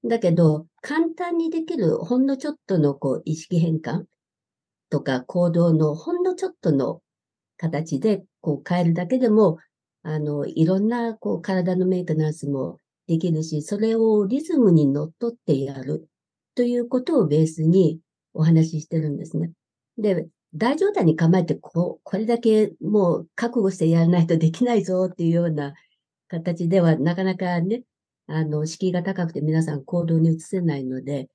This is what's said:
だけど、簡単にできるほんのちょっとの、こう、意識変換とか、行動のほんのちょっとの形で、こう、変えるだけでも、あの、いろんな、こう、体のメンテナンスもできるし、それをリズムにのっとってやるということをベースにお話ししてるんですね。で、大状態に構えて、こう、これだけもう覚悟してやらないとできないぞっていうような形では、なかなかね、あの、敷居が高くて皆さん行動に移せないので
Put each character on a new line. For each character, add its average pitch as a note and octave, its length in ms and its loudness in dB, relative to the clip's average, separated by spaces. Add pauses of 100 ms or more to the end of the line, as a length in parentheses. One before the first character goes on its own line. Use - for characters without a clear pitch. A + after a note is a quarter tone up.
だ A3+ 140 0
け F3 140 2
ど、 D#3+ 340 4 (160)
簡 D#4+ 240 0 (100)
単 F4 200 -4
に E4 140 -2
で E4 120 -4
き E4 140 -4
る F3+ 220 0
ほ B3 200 -2
ん C4+ 80 2
の C4+ 100 0
ち D4 120 -8
ょ D4 40 -6
っ - 40 -12 (100)
と F#3+ 120 0
の、 C#3+ 160 2
こ C3+ 200 -2
う、 - 100 -8
意 D#3 120 -4
識 E3+ 240 -2
変 D#3+ 180 0
換 D#3 260 -6 (880)
と D3 100 0
か、 B2+ 200 -2
行 F3 320 0
動 E3+ 200 4
の D3+ 220 2
ほ E4+ 200 -6
ん F4+ 100 -2
の F#4 100 0
ち F#4 120 -6
ょ - 40 -4
っ - 100 -20
と E3 120 0
の - 280 -2 (560)
形 D#3+ 440 -6
で、 G#3 240 0 (160)
こ D#3 140 -4
う、 C3+ 140 -10
変 F3 120 0
え F3 80 0
る E3 60 2
だ F3 120 -4
け B3+ 120 0
で B3+ 100 2
も、 G#3 300 4 (440)
あ D#3 160 -6
の、 D3 280 -4
い - 180 0
ろ F#3+ 160 2
ん G#3+ 80 0
な、 A#3 260 -2
こ G3+ 200 -6
う、 E3+ 80 -8
体 F#3 340 -2
の F#3 100 0
メ F3+ 160 0
ン E3 40 -8
テ D#3+ 80 -2
ナ D#3 160 0
ン D#3 40 -8
ス C#3+ 140 -10
も C3+ 320 -6 (260)
で E3 120 0
き F3 120 -2
る D#3 140 0
し、 D#3 180 -6
そ G3+ 160 -6
れ A3 160 0
を A3 320 2
リ C4 140 -2
ズ D#4+ 180 -2
ム G#3 140 6
に D3+ 160 6
の C#3+ 160 -2
っ D#3+ 160 -12
と A#3 80 -4
っ A#3 40 -6
て C#3 300 -2
や C3+ 180 -8
る D3 280 -8 (480)
と B3 80 0
い A#3+ 140 0
う A#3+ 100 -4
こ B3+ 140 -2
と D4+ 180 2
を E3+ 80 4
ベ D3+ 140 4
ー D#3 40 4
ス D#3+ 160 -6
に E3 380 4 (340)
お D#3+ 80 -2
話 D#3+ 280 4
し D#3 100 -6
し - 80 -18
て D#3+ 100 -4
る D3+ 120 -4
ん C#3+ 60 -6
で E3 100 -10
す E3 120 -6
ね。 E3+ 140 -4 (460)
で、 F#3 280 -2 (280)
大 A#3+ 220 0
状 G4 160 0
態 A#3 120 0
に D#3+ 120 4
構 E3 220 4
え E3 60 2
て、 D3+ 100 -2
こ - 440 -6
う、 - 40 -20
こ - 140 -8
れ A3 100 -4
だ A#3 120 0
け G#3+ 420 2
も F#3 380 2
う E3 160 -10
覚 A#3+ 260 -2
悟 F#3+ 100 2
し F#3+ 60 -10
て E3 120 0
や E3 120 4
ら E3 80 4
な F3 120 4
い E3 60 4
と E3 120 2
で D#3+ 120 4
き A#3+ 140 -2
な A#3+ 100 2
い G3+ 80 2
ぞ F#3 280 0
っ - 40 -18
て E3+ 100 -4
い E3 40 2
う - 20 4
よ E3+ 140 2
う E3 60 0
な D3 240 -4 (540)
形 E3+ 400 -4
で F#3+ 120 4
は、 E3 160 4
な E3+ 200 0
か F#3+ 80 -4
な F#3 120 -2
か F3+ 240 -2
ね、 G#3+ 220 -2 (440)
あ D#3+ 180 -2
の、 D3+ 220 -2
敷 F#3 220 -4
居 F3+ 40 0
が F3 100 -2
高 F#3 240 -4
く E3 60 -6
て - 80 -6
皆 D#3 220 0
さ D#3 120 -2
ん C#3 100 -8
行 F3 200 -2
動 E3 140 2
に D#3+ 160 4
移 D#3+ 60 -6
せ F#3+ 200 -6
な D#3+ 160 0
い C3+ 80 -6
の B2+ 180 -8
で C3+ 320 -6